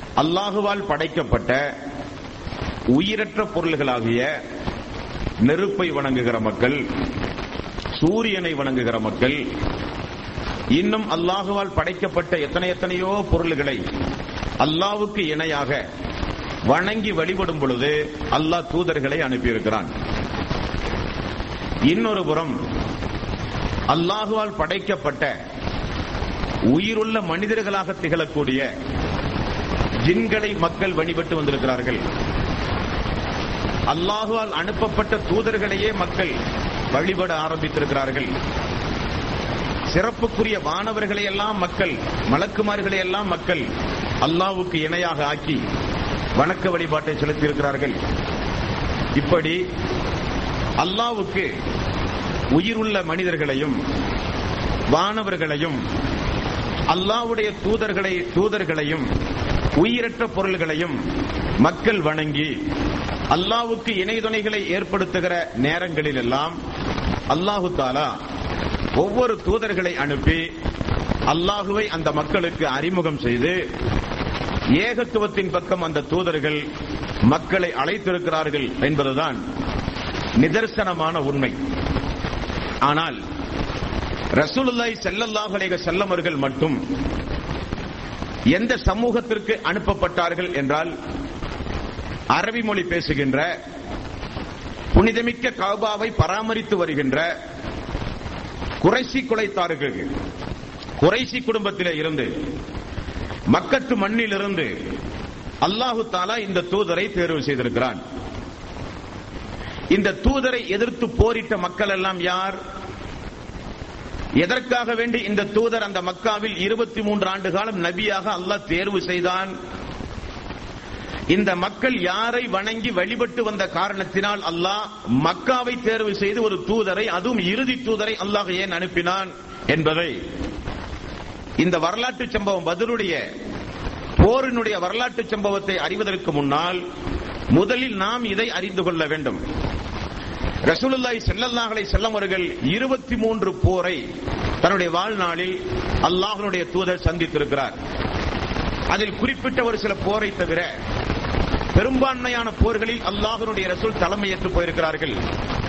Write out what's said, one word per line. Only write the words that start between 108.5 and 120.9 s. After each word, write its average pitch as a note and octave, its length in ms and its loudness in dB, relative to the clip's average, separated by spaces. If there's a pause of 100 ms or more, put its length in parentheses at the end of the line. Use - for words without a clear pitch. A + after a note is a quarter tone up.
இந்த G3+ 300 2
தூதரை B3+ 360 2 (140)
எதிர்த்து A#3 300 0 (140)
போரிட்ட A3 340 4 (120)
மக்கள் G3+ 300 0
எல்லாம் F#3 240 0 (100)
யார்? F#3+ 280 -2 (1900)
எதற்காக B3 460 0 (100)
வேண்டி A#3+ 200 0 (100)
இந்த G3+ 260 0
தூதர் A3+ 320 2
அந்த G3 120 -2 (100)
மக்காவில் G#3 560 -2
இருபத்தி A3 420 0
மூன்று G3+ 260 2
ஆண்டு F#3+ 220 -2
காலம் G#3 300 -2
நபியாக F#3+ 400 0 (140)
அல்லாஹ் G3+ 340 -2
தேர்வு G3 260 0 (100)
செய்தான்? F3+ 420 0 (1800)